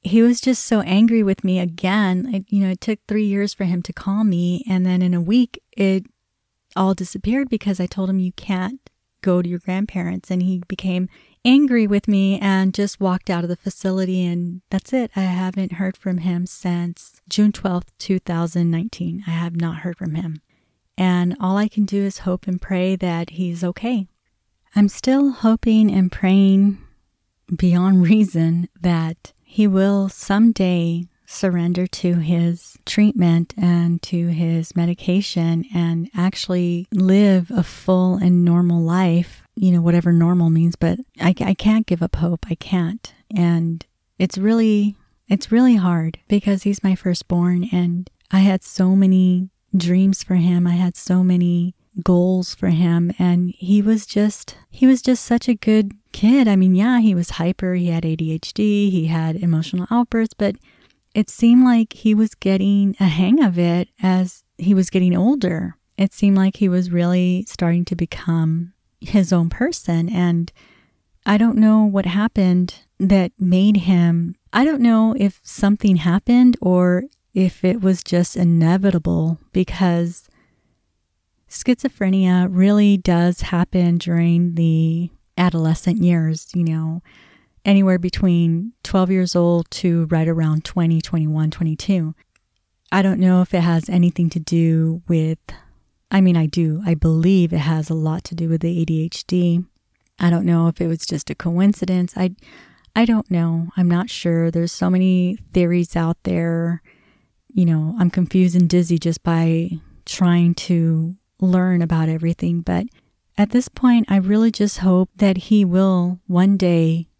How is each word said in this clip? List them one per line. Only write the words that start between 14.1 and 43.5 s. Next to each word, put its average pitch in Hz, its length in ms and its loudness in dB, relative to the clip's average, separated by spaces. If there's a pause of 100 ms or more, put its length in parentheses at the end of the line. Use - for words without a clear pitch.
And 175 420 -6
that's - 240 -6
it. 247 240 -2
I 190 60 -2
haven't 185 500 -4
heard 190 240 -6
from 185 220 -6
him 175 260 -4
since 175 840 -8
June 208 260 0
twelfth, 175 440 -6
two 185 220 -4
thousand 170 520 -2
nineteen. 175 560 -6
I 170 40 -8
have 170 260 -6
not 165 220 -4
heard 175 180 -10
from 165 180 -8
him. 160 280 -8 (560)
And 180 420 0
all 190 180 -2
I 214 100 -2
can 214 160 -2
do 196 200 -2
is 196 160 -8
hope 185 260 -6
and 180 120 -6
pray 185 380 -2
that 170 320 -4
he's 170 340 -6
okay. 196 460 -4 (680)
I'm 208 140 4
still 269 420 0
hoping 220 640 2
and 190 180 0
praying 196 680 2 (760)
beyond 180 500 4
<laughs> 160 40 2
reason 175 600 0 (100)
that 165 540 -4 (100)
he - 220 0
will 196 420 2
someday 180 960 0 (220)
surrender 175 600 -2
to 175 280 -4
his 170 720 -2
treatment 175 720 2
and 170 460 0
to 170 240 -4
his 165 460 -2
medication 175 1000 -2
and 170 420 -2
actually 180 760 -2
live 190 580 4
a 220 120 -2
full 185 540 0
and 180 260 4
normal 170 380 2
life, 175 600 0 (120)
you 185 180 2
know, 175 100 2
whatever 170 300 2
normal 170 360 4
means. 165 280 2
But 175 220 0 (220)
I, 175 220 2
I 196 100 -2
can't 214 340 0
give 170 160 -2
up - 140 -4
hope. 170 320 -4
I 165 60 -4
can't. 180 580 -6 (240)
And 165 480 0 (340)